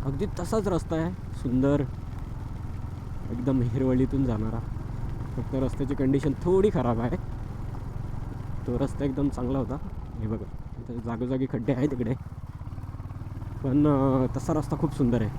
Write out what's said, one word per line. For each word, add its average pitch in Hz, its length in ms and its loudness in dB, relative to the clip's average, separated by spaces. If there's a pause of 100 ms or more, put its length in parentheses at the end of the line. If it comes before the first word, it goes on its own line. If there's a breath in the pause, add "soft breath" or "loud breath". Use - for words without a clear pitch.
अगदी 135 220 0
तसाच 185 420 0
रस्ता 165 280 2
आहे, 165 140 2
सुंदर, 139 720 2 (1500)
एकदम 127 300 2
हिरवळीतून 131 640 4
जाणारा. 110 340 0 (800)
फक्त 123 180 -4
रस्त्याची 135 400 0
कंडिशन 135 380 4 (100)
थोडी 190 320 6
खराब 120 260 4
आहे, 120 160 0 (1500)
तो 123 120 0
रस्ता 139 260 0
एकदम 139 240 2
चांगला 127 300 0
होता. 123 180 -2 (440)
हे 113 60 -2
बघा, - 520 -6
इथे 120 260 -8
जागोजागी 123 480 0
खड्डे 117 200 0
आहेत 127 200 2
इकडे, 123 220 0 (1500)
पण, 139 220 6
अ, 135 500 4
तसा 135 160 -2
रस्ता 156 240 0
खूप 139 180 0
सुंदर 120 280 4
आहे. 107 160 0